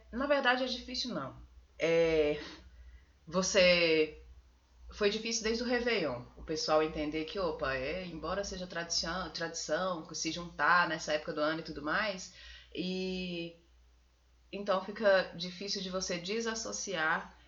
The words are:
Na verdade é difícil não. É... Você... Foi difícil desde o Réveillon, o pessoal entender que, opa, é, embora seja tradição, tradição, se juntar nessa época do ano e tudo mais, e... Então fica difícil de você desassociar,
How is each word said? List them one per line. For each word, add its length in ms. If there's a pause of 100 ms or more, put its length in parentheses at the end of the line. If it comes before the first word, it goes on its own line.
(140)
Na 140
verdade 360
é 40
difícil 480
não. 200 (440)
É... 600 (880)
Você... 960 (720)
Foi 160
difícil 340
desde 200
o 20
Réveillon, 560 (160)
o 60
pessoal 380
entender 440
que, 140
opa, 360
é, 300
embora 380
seja 240
tradição, 640
tradição, 840
se 180
juntar 560
nessa 260
época 200
do 80
ano 180
e 40
tudo 180
mais, 520 (400)
e... 840 (960)
Então 320
fica 520
difícil 460
de 80
você 280
desassociar, 1160 (140)